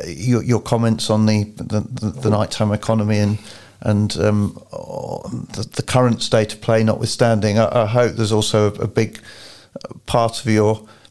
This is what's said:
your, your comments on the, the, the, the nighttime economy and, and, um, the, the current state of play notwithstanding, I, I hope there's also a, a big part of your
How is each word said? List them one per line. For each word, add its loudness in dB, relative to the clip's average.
your, -2
your 2
comments 0
on 4
the, 2
the, -4
the, -6
the -2
nighttime 0
economy 0
and, 2
and, 0
um, 2
the, -8
the -2
current 2
state 2
of -16
play 2
notwithstanding, 2
I, 2
I 0
hope 2
there's 0
also 2
a, -8
a -2
big -2
part 0
of -4
your 2